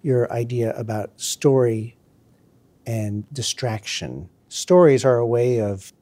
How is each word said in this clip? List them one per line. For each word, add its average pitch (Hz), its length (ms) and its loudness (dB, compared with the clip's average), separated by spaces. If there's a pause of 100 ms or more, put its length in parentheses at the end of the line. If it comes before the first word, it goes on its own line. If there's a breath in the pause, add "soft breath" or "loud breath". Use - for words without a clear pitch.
your 127 300 0
idea 117 440 -2
about 107 440 -8
story 120 760 0 (880)
and 104 480 -6
distraction. 104 960 -8 (200)
Stories 156 560 4
are 127 140 4
a 117 80 0
way 120 340 0
of 101 420 -6